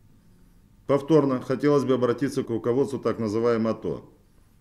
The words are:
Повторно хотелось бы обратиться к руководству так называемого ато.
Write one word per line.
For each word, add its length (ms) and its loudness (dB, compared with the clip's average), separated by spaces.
Повторно 560 2
хотелось 420 2
бы 100 2
обратиться 500 0
к 40 -10
руководству 500 -2
так 200 -2
называемого 540 0
ато. 320 -6